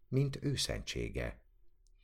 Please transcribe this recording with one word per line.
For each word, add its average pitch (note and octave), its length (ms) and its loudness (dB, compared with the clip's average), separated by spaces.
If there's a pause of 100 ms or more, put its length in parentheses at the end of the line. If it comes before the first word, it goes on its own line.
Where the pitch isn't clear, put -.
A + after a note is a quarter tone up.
mint C3+ 340 2
őszentsége. A#1 1000 -2 (640)